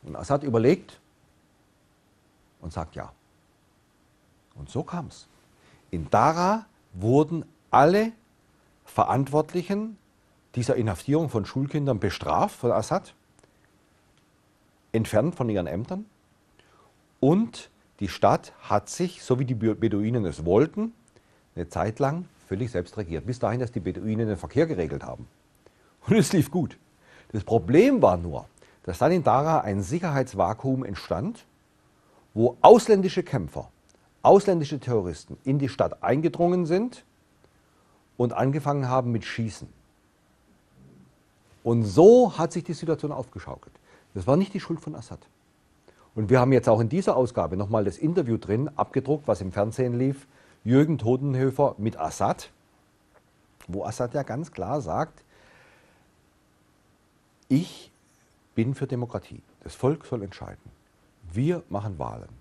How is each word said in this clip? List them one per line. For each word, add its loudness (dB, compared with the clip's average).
Und -14
Assad -2
überlegt 0
und -14
sagt -10
ja. -12
Und -18
so -6
kam's. -12
In -8
Dara 2
wurden 0
alle 4
Verantwortlichen -2
dieser 0
Inhaftierung -2
von -2
Schulkindern -2
bestraft -2
von -2
Assad, -4
entfernt 0
von -4
ihren -2
Ämtern. -8
Und 0
die -4
Stadt 2
hat -2
sich, -8
so 0
wie -2
die -4
Be-, 0
Beduinen -2
es -6
wollten, 2
eine -8
Zeit -4
lang -2
völlig -6
selbst -6
regiert. -8
Bis -8
dahin, -2
dass -6
die -6
Beduinen -4
den -2
Verkehr 0
geregelt -4
haben. -14
Und 4
es 2
lief 2
gut. -4
Das -4
Problem 4
war 6
nur, -8
dass -8
dann 2
in 0
Dara 2
ein -2
Sicherheitsvakuum -2
entstand, -6
wo 2
ausländische 6
Kämpfer, -6
ausländische 6
Terroristen -4
in 0
die -2
Stadt -4
eingedrungen 0
sind -4
und 0
angefangen -2
haben 0
mit -4
Schießen. -8
Und 2
so 8
hat -2
sich -6
die -8
Situation -6
aufgeschaukelt. -14
Das -8
war 4
nicht 0
die -6
Schuld -8
von -14
Assad. -16
Und -2
wir 8
haben 4
jetzt 4
auch 6
in 0
dieser 0
Ausgabe -2
nochmal -2
das -4
Interview 0
drin, -4
abgedruckt, -4
was 0
im -6
Fernsehen -2
lief, -4
Jürgen 4
Todenhöfer 0
mit -4
Assad, -4
wo -8
Assad -6
ja -2
ganz -8
klar -6
sagt, -6
„Ich -2
bin -2
für -8
Demokratie. -10
Das -16
Volk -2
soll -8
entscheiden. -16
Wir -2
machen -8
Wahlen. -10